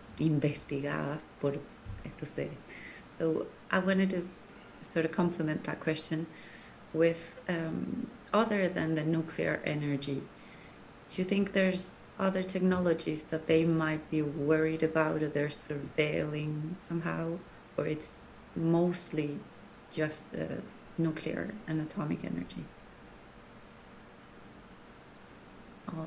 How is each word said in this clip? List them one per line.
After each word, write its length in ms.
investigadas 1000
por 180
estos 260
seres. 280
So, 280
I 80
wanted 320
to 120
sort 240
of 60
complement 520
that 160
question 460
with, 560
um, 600
other 360
than 280
the 80
nuclear 600
energy, 580
do 140
you 20
think 280
there's 420
other 240
technologies 800
that 220
they 180
might 460
be 120
worried 600
about 400
or 60
they're 200
surveilling 1300
somehow, 600
or 100
it's 260
mostly 880
just, 440
uh, 260
nuclear 580
and 140
atomic 440
energy? 400
Oh, 180